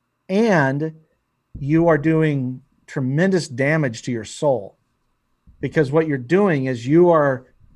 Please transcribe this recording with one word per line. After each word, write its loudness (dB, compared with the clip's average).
and 0
you 0
are 4
doing -2
tremendous -2
damage -2
to -6
your -6
soul, -4
because 0
what 2
you're -2
doing 0
is -6
you 6
are, 2